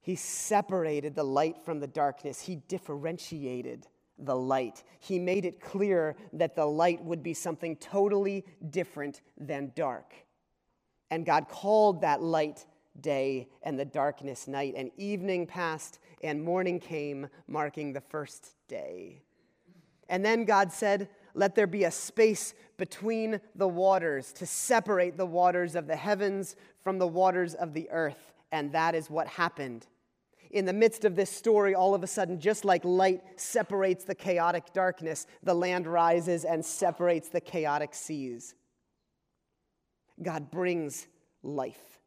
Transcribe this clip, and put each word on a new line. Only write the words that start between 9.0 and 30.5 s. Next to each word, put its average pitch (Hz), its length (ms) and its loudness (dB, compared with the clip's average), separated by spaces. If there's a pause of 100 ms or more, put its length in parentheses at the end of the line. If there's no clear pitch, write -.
than 139 360 -8
dark. 135 380 -4 (1000)
And 160 140 -4
God 156 240 2
called 208 540 4
that 143 180 2
light 156 460 -2 (340)
day 135 480 -2 (140)
and 147 160 -4
the 139 80 -4
darkness 139 600 -4
night. 139 300 -6
And 131 220 -8
evening 190 480 -4
passed 160 520 -6 (240)
and 151 220 -4
morning 180 360 0
came, 143 480 -8 (180)
marking 147 480 -6
the 139 80 -8
first - 540 -12 (120)
day. 90 540 -12 (880)
And 185 120 0
then 226 220 2
God 202 260 4
said, 202 380 0 (240)
"Let 196 220 0
there 208 120 6
be 190 180 2
a 165 60 4
space - 640 0 (240)
between 220 640 -4 (140)
the 190 140 2
waters 170 680 2
to - 100 -10
separate 190 720 2
the 185 80 0
waters 175 500 4
of 165 120 -2
the 156 100 -2
heavens 196 600 -2 (260)
from 190 160 -2
the 180 100 2
waters 180 460 2
of 165 180 -6
the 160 160 -6
earth." 156 460 -4 (180)
And 147 200 -2
that 160 220 2
is 160 140 -2
what 156 180 -2
happened. 135 600 -4 (640)